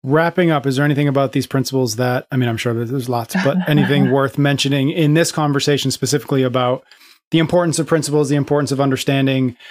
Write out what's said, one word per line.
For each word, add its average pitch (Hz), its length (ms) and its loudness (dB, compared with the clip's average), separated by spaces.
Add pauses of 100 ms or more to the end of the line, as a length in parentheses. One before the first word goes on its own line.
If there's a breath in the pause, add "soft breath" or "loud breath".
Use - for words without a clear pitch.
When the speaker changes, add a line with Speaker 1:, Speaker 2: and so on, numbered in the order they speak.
Speaker 1:
Wrapping 165 480 2
up, 139 140 0
is 131 100 0
there 143 80 2
anything 147 240 2
about 135 240 0
these 131 160 -2
principles 131 480 -2
that, 127 340 -2
I 135 60 -4
mean, 123 120 2
I'm 113 80 -2
sure 117 160 -2
that 117 140 -4
there's 123 220 -6
lots, 120 340 -6
but 139 200 0
Speaker 2:
<laughs> - 60 -4
Speaker 1:
anything 143 440 2
worth 135 260 0
mentioning 143 520 0
in 151 240 2
this 165 180 2
conversation 143 580 0
specifically 135 540 -2
about 127 400 -2 (480 soft breath)
the 160 80 4
importance 165 400 0
of 147 80 -2
principles, 147 400 0
the 147 80 0
importance 143 340 0
of 135 100 -2
understanding 131 760 0 (140 loud breath)